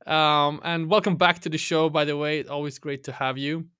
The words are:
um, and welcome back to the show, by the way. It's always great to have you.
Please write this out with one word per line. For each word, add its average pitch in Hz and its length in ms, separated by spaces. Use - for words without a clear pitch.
um, 151 560
and 165 260
welcome 202 280
back 175 240
to - 80
the 156 100
show, 160 300
by 151 160
the 147 120
way. 151 220
It's 139 100
always 147 300
great 143 260
to 135 80
have 131 240
you. 151 300